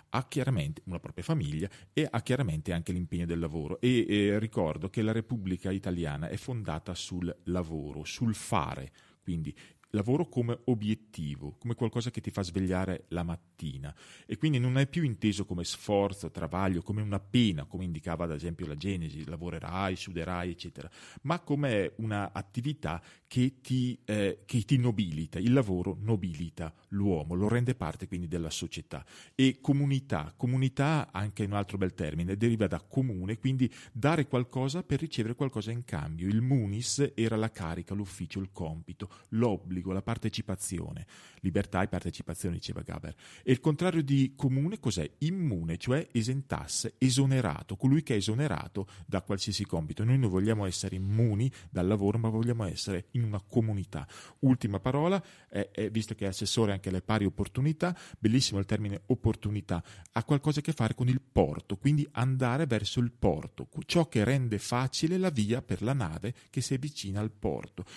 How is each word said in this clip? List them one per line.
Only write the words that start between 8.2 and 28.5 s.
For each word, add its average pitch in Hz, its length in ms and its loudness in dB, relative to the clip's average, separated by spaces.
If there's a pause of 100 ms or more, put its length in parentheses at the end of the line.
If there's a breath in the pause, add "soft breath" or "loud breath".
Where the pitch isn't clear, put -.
fare. 71 580 0 (300 soft breath)
Quindi 80 340 -4 (400 loud breath)
lavoro 127 320 2
come 120 380 -2
obiettivo, 85 960 -2
come 117 160 -4
qualcosa 117 340 -2
che 110 120 -8
ti 95 100 -6
fa 104 100 -4
svegliare 92 680 -2
la 87 140 -2
mattina, 73 680 -8 (320 loud breath)
e - 120 -6
quindi 151 220 2
non 127 180 2
è 139 100 4
più 170 160 -2
inteso 104 420 0
come 87 180 -4
sforzo, 98 680 0
travaglio, 90 500 0
come 107 200 -4
una 101 180 -2
pena, 98 460 2
come 92 180 -8
indicava 85 400 -4
ad 82 80 -2
esempio 82 340 -6
la 73 100 -6
Genesi, 78 500 -4
lavorerai, 87 680 -4
suderai, 90 540 -4
eccetera, 85 400 -12 (320 loud breath)
ma - 180 -2
come 127 580 0
una 107 360 -4
attività 107 680 -4 (320 loud breath)
che 127 280 0
ti, 127 440 -2
eh, 104 400 0
che 117 160 0
ti 139 160 4
nobilita. 98 600 0
Il 117 140 4
lavoro 95 460 2
nobilita 85 720 -4 (180 soft breath)
l'uomo, 90 440 0
lo 98 140 2
rende 120 260 2
parte 85 340 -4
quindi 87 200 -6
della 82 240 -4